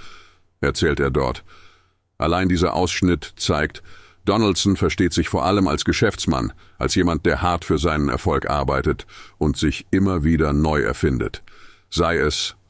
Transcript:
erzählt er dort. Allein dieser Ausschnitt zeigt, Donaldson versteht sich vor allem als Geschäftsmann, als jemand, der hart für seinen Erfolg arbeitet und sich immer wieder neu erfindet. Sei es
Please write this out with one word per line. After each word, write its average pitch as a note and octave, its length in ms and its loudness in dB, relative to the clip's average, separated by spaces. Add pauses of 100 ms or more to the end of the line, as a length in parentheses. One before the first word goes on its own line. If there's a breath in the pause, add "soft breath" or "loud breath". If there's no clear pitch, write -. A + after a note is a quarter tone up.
(600 loud breath)
erzählt C#2+ 400 0
er C#2 100 0
dort. C2 340 -2 (720 soft breath)
Allein F2 320 0
dieser F2 240 2
Ausschnitt F2 600 0
zeigt, - 460 -2 (440 loud breath)
Donaldson G2+ 500 2
versteht F2 380 0
sich D#2+ 160 0
vor D#2 160 0
allem F#2+ 200 2
als D2+ 200 -2
Geschäftsmann, D2+ 680 0 (240 soft breath)
als - 180 -2
jemand, E2+ 300 0
der D2+ 160 2
hart F2 240 0
für D#2+ 140 0
seinen D2+ 320 0
Erfolg C2+ 400 -2
arbeitet C#2 560 -2 (320 loud breath)
und D2+ 180 0
sich - 340 -2
immer F#2+ 340 2
wieder D#2 280 2
neu D2+ 300 2
erfindet. B1 600 -2 (460 soft breath)
Sei E2+ 300 0
es - 360 -2 (160)